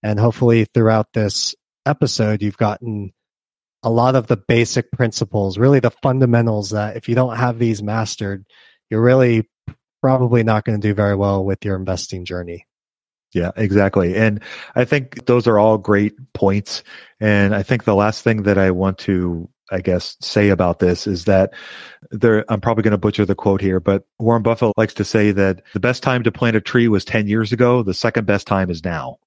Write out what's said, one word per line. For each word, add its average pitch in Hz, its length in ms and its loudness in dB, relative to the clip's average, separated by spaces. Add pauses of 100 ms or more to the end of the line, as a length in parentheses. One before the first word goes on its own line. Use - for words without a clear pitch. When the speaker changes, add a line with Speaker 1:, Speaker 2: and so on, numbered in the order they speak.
Speaker 1:
And 107 180 -4
hopefully 117 460 2
throughout 110 480 0
this - 400 -4 (320)
episode, 110 560 -2
you've 104 160 -6
gotten 107 560 -6 (720)
a 117 80 -2
lot 123 240 4
of 120 100 2
the 117 120 0
basic 120 560 0
principles, 101 680 -2
really 135 200 6
the 120 120 0 (100)
fundamentals 117 680 0
that 104 260 -6
if - 100 -12
you 117 60 -2
don't 120 240 0
have 120 220 -2
these 110 240 -2
mastered, 104 640 -6 (420)
you're 110 100 -2
really 120 480 4 (540)
probably 127 400 2
not 110 240 0
gonna 107 140 -2
do 101 160 0
very 101 200 0
well 98 300 0
with 98 180 -4
your 98 120 -2
investing 92 500 -8
journey. 87 400 -10 (680)
Speaker 2:
Yeah, 87 240 -2
exactly. 98 600 2
And 110 260 0 (340)
I 127 100 2
think - 420 -4
those 120 180 2
are 110 140 4
all 110 180 4
great 104 380 0 (180)
points. 101 500 -2 (360)
And 104 340 2
I 101 80 -2
think 120 220 -2
the 110 100 2
last 104 300 0
thing 110 200 0
that 98 140 4
I 95 140 4
want 92 280 -2
to, 87 480 -2 (220)
I 92 120 -6
guess, 90 400 -2
say 104 280 2
about 90 300 0
this 90 260 0
is 90 200 -6
that 95 280 2 (580)
there, 110 380 2
I'm 104 120 -2
probably 113 220 0
gonna 104 140 2
butcher 104 280 0
the 92 100 -2
quote 98 260 0
here, 92 180 0
but 98 240 0 (160)
Warren 113 220 2
Buffett 113 360 0
likes 110 180 0
to 104 80 -4
say 104 280 2
that 95 300 0 (120)
the 101 60 -4
best 120 220 -2
time 123 220 0
to 113 80 0
plant 117 240 -2
a 104 60 2
tree 120 260 2
was 104 180 0
ten 107 220 -2
years 107 240 0
ago. 123 320 2
The 95 100 -2
second 110 320 -2
best 101 220 -2
time 95 240 0
is 78 120 -8
now. 73 440 -8